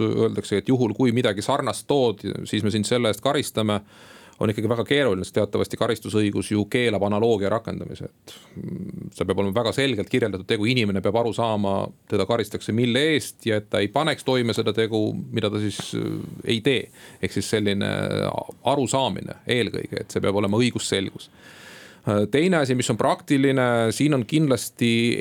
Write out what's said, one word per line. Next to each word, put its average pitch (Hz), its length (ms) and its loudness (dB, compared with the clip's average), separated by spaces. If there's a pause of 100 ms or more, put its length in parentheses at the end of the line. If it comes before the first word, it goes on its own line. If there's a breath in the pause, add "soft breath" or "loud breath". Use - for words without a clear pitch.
öeldakse, 107 560 0
et - 80 -8
juhul, 123 240 2
kui 127 220 2
midagi 110 260 0
sarnast 131 480 -2
tood, 127 320 2 (240)
siis 107 160 -2
me 104 80 2
sind 101 160 0
selle 120 240 2
eest - 160 -4
karistame, 110 540 0 (580 loud breath)
on 107 140 0
ikkagi 107 180 -2
väga 117 160 0
keeruline, 120 380 2
sest - 140 -4
teatavasti 101 420 -2
karistusõigus 107 720 0
ju 104 180 2
keelab 110 380 2
analoogia 104 420 2
rakendamise. 92 600 -6
Et, - 220 -20 (260 loud breath)
mm, - 560 -10
see - 100 -4
peab 95 160 0
olema 98 160 0
väga 110 160 0
selgelt 127 380 -2
kirjeldatud 101 340 0
tegu, 107 220 0
inimene 104 340 2
peab 104 220 0
aru 113 100 0
saama, 104 440 0 (340)
teda 98 160 0
karistatakse 113 480 -2
mille 120 240 2 (160)
eest - 320 -4
ja 107 100 2
et 104 140 -6
ta 101 80 2
ei 101 100 2
paneks 147 380 0
toime 123 260 2
seda 110 220 0
tegu, 110 260 2 (300)
mida 107 180 0
ta 107 140 -2
siis, 101 160 -4 (160)
äh, 107 240 -2 (260)
ei 113 160 0
tee. 131 280 0 (320 loud breath)
Ehk 95 180 -4
siis - 100 -4
selline 101 400 0 (760)
arusaamine 131 840 0
eelkõige, 110 560 -2
et - 80 -16
see 92 100 -2
peab 98 140 0
olema 104 260 2
õigusselgus. - 680 -2 (760 loud breath)
Äh, 104 260 2
teine 170 260 4
asi, 127 180 2
mis 123 160 -2
on 110 100 0
praktiline, 135 600 2 (280)
siin 147 220 2
on 127 160 0
kindlasti 135 600 2 (320)